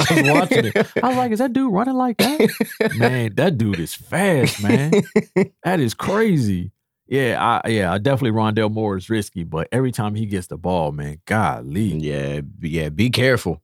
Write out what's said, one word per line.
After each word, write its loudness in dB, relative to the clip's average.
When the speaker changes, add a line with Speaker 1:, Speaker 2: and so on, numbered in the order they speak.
Speaker 1:
I 6
was 4
watching 4
it. -2
Speaker 2:
<laughs> 0
Speaker 1:
I 2
was 0
like, 2
"Is 0
that 0
dude 0
running 0
like 0
that?" 2
Speaker 2:
<laughs> -4
Speaker 1:
Man, 0
that 2
dude 0
is -6
fast, 0
man. 2
Speaker 2:
<laughs> -2
Speaker 1:
That 0
is 0
crazy. 0
Yeah, 0
I, -4
yeah, 2
I 0
definitely 0
Rondale 2
Moore -2
is -10
risky, -2
but -6
every 0
time -4
he -4
gets -4
the -10
ball, 0
man, -8
golly. -2
Speaker 2:
Yeah, -4
b-, -10
yeah, -2
be 0
careful. 0